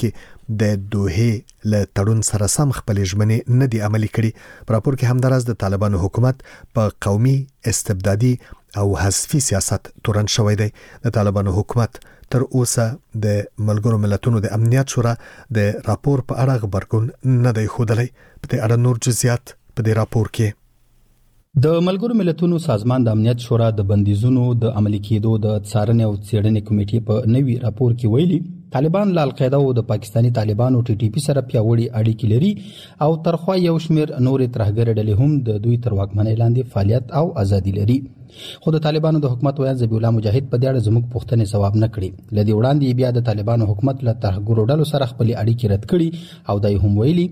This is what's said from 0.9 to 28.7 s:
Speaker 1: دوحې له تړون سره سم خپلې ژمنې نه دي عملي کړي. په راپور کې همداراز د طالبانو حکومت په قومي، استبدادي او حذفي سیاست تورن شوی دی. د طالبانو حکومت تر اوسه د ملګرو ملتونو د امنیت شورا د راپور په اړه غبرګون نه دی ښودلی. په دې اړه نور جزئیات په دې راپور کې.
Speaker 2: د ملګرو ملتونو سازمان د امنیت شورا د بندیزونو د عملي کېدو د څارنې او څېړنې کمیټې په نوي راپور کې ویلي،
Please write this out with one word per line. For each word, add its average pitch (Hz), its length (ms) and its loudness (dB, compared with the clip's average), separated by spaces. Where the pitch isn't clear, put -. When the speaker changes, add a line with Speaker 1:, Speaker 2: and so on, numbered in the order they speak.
Speaker 1:
دوحې 101 360 0
له 104 240 0
تړون 110 260 0
سره 101 260 -2
سم 143 240 0
خپلې 101 220 -2
ژمنې 107 260 0
نه 139 120 2
دي 110 140 0
عملي 107 300 -2
کړي. 110 140 0
په - 100 -4
راپور 120 220 0
کې 120 140 0
همداراز 127 360 0
د 113 140 -4
طالبانو 98 420 0
حکومت 123 400 0
په 107 180 0
قومي، 117 320 2
استبدادي 104 640 0
او 101 40 0
حذفي 98 460 -2
سیاست - 420 -2
تورن 104 300 0
شوی 104 260 0
دی. 107 80 0
د 117 120 -2
طالبانو 101 400 0
حکومت - 420 -2
تر 156 100 2
اوسه 123 400 0
د - 20 0
ملګرو 107 380 2
ملتونو 107 400 0
د 98 140 -4
امنیت 123 360 0
شورا 117 180 0
د 104 160 2
راپور 127 400 0
په - 140 -6
اړه 131 200 0
غبرګون 104 420 -2
نه 123 160 2
دی 110 160 0
ښودلی. 117 340 0
په - 100 -16
دې 131 140 -2
اړه 113 120 2
نور 123 220 0
جزئیات 120 360 0
په - 80 -4
دې 110 180 2
راپور 107 360 -2
کې. 110 120 2
Speaker 2:
د 165 200 2
ملګرو 196 360 -2
ملتونو 170 440 0
سازمان 123 400 0
د 113 120 0
امنیت 120 280 0
شورا 117 320 2
د 104 140 0
بندیزونو 104 520 2
د 120 180 0
عملي 104 260 0
کېدو 110 260 0
د - 20 2
څارنې 113 380 2
او 104 80 -2
څېړنې 104 500 0
کمیټې 101 400 0
په 107 80 0
نوي 131 260 2
راپور 120 320 0
کې 120 200 -2
ویلي، 180 260 2